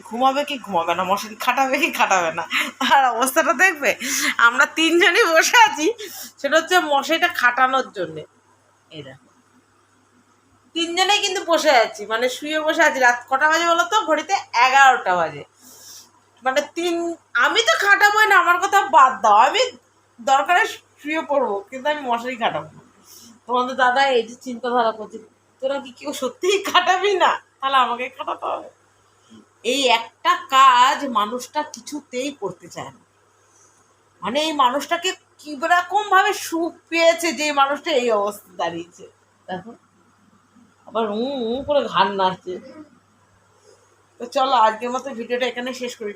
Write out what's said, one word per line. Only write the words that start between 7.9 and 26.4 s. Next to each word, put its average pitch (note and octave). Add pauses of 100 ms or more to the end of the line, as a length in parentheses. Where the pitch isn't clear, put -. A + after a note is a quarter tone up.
জন্যে। D#3+ (680)
এই D#3
দেখো, C3 (1500)
তিনজনেই F#4
কিন্তু G4
বসে D#4
আছি, A3
মানে A3+
শুয়ে D4+
বসে D#4
আছি। C#4+
রাত A#3+ (100)
কটা C4+
বাজে E4
বলো E4+
তো? F4 (100)
ঘড়িতে D#4 (320)
এগারোটা C4
বাজে। D#3 (1000)
মানে C4 (140)
তিন, E4+ (400)
আমি D4
তো D#5+
খাটাবোই G4+
না, G4+
আমার F4
কথা G4+
বাদ C4+ (100)
দাও, G#3
আমি D4 (580)
দরকারে D4 (360)
শুয়ে D#4
পড়বো, B3+
কিন্তু C4
আমি D4+
মশারি B3
খাটাবো F3+
না। - (640)
তোমাদের B3
দাদা B3+
এই B3
যে A3+
চিন্তাধারা A#3+
করছে, G#3+ (440)
"তোরা C4+
কি B3+
কেউ C#4
সত্যিই F4